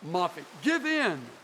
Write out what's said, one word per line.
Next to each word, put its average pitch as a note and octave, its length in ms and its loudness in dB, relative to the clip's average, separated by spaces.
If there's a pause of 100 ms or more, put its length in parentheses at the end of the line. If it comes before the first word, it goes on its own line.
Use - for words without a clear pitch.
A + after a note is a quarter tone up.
Moffat, E3 420 -2 (160)
Give D4+ 240 2
in C4+ 340 2 (240)